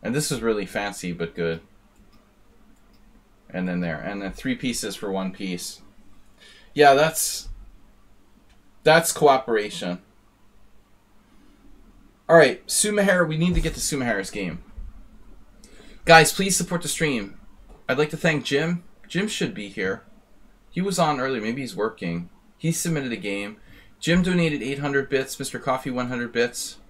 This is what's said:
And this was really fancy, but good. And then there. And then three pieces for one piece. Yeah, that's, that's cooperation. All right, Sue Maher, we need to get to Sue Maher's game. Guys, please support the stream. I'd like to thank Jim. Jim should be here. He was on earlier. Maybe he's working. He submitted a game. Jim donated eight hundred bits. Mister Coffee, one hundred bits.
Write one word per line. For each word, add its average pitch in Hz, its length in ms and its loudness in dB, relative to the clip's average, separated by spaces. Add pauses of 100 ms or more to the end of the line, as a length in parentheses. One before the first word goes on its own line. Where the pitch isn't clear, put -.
And 117 140 -4
this 151 160 -2
was 123 100 -4
really 107 240 0
fancy, 95 480 -6
but 82 220 -6
good. 82 260 -2 (1900)
And 92 160 -4
then 90 140 -2
there. 82 180 -4
And 98 200 -8
then 95 120 -8
three - 240 -4
pieces 117 400 -6
for 101 160 -6
one 95 200 -2
piece. 92 500 -8 (920)
Yeah, 143 220 10
that's, - 540 0 (1300)
that's 160 300 6
cooperation. 107 920 2 (2250)
All 165 80 8
right, 143 340 6
Sue - 220 0
Maher, 196 340 4
we 156 120 -4
need 175 160 2
to 165 80 2
get 160 140 -2
to - 40 -10
Sue - 180 -4
Maher's 110 340 -2
game. 92 320 -8 (1400)
Guys, 160 280 8
please 190 220 -2
support 175 260 -2
the 147 60 -8
stream. 139 480 -4 (520)
I'd 127 100 -2
like 151 140 0
to 160 60 -8
thank 151 280 0
Jim. 165 380 -2 (240)
Jim 196 200 -4
should - 280 -4
be 104 120 -10
here. 95 360 -6 (680)
He - 100 -6
was 185 200 -2
on 151 200 2
earlier. 127 220 -2
Maybe 117 200 -4
he's 113 140 -10
working. 87 540 -4 (260)
He 160 160 -2
submitted 151 400 -2
a 113 40 -4
game. 101 420 -8 (420)
Jim 175 220 2
donated 170 400 2
eight 135 160 -4
hundred 139 320 0
bits. 131 300 -2
Mister 131 180 -6
Coffee, 127 320 -2
one 123 180 -4
hundred 120 240 -4
bits. - 460 -2 (120)